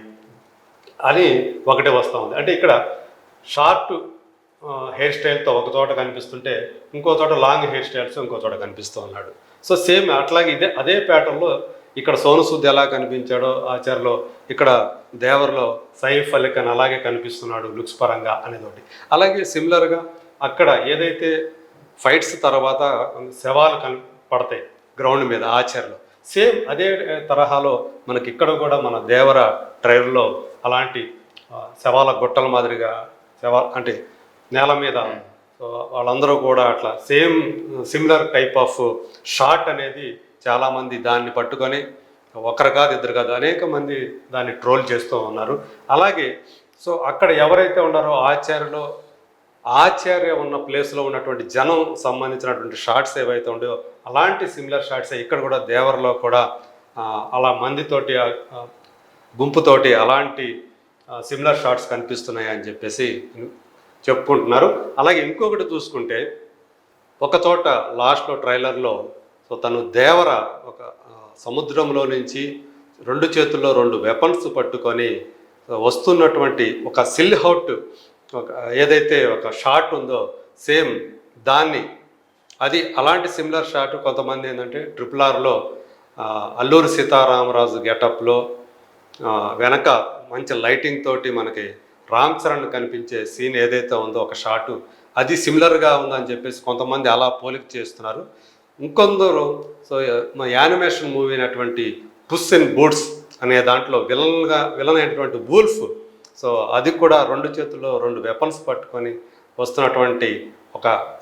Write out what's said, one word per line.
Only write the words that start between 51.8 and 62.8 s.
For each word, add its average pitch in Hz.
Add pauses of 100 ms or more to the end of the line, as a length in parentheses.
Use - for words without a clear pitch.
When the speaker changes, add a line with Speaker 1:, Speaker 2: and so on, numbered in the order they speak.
Speaker 1:
సంబంధించినటువంటి 127
షాట్స్ 131
ఏవైతే 120
ఉండేవో 117 (280)
అలాంటి 180
సిమిలర్ 139
షాట్సే 131
ఇక్కడ 120
కూడా 131
దేవరలో 127
కూడా, 120 (420)
ఆ, 110
అలా 127
మందితోటి, 135
ఆ, 120 (200)
ఆ, 120 (720)
గుంపుతోటి 139
అలాంటి, 123 (460)
ఆ, 120
సిమిలర్ 143
షాట్స్ 127
కనిపిస్తున్నాయి 117
అని 107
చెప్పేసి 110 (840)